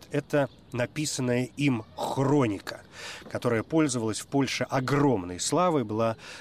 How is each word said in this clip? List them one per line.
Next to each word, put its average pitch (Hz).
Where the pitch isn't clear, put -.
это 143
написанная 123
им 135
хроника, 131
которая 110
пользовалась 127
в -
Польше 135
огромной 127
славой, 156
была 110